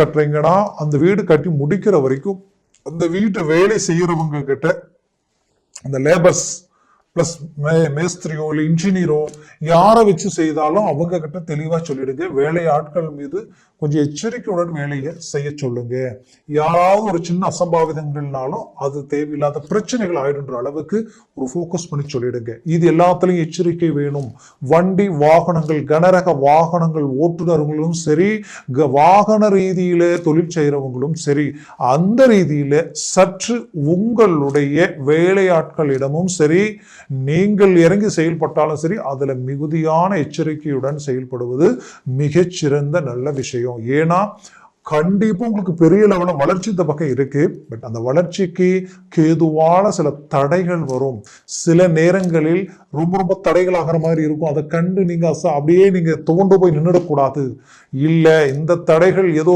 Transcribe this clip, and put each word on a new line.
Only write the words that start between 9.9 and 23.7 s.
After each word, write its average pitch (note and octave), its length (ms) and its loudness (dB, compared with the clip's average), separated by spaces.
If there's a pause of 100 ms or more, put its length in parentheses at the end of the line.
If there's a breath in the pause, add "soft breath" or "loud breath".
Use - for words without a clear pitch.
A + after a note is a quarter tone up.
வச்சு G3 200 0 (100)
செய்தாலும் D#3 540 0
அவங்க E3+ 320 -4
கிட்ட D#3 140 -12 (140)
தெளிவா D#3+ 260 -4 (100)
சொல்லிடுங்க. C3+ 360 -6 (160)
வேலை D#3+ 240 0 (100)
ஆட்கள் D3+ 460 -4
மீது C#3+ 180 -10 (420 soft breath)
கொஞ்சம் D3+ 260 0
எச்சரிக்கையுடன் F3 720 -6
வேலையை C#3+ 340 -6 (200)
செய்ய D3 180 -6 (140)
சொல்லுங்க. A#2+ 320 -6 (640 soft breath)
யாராவது F3 520 4
ஒரு F3 80 -2 (100)
சின்ன F3 220 -2
அசம்பாவிதங்கள்னாலும் D3 1120 -4 (220)
அது C#3 140 -6 (140)
தேவையில்லாத D3 460 -4 (120)
பிரச்சனைகள் G#3 520 -4
ஆயிடுன்ற C#3 380 -4
அளவுக்கு D3+ 380 -6 (400 loud breath)
ஒரு C3 140 -4
ஃபோக்கஸ் E3+ 380 -6
பண்ணி C#3+ 220 -6
சொல்லிடுங்க. A#2+ 400 -6 (220)
இது E3 180 2
எல்லாத்துலயும் F3 520 2
எச்சரிக்கை E3+ 540 -2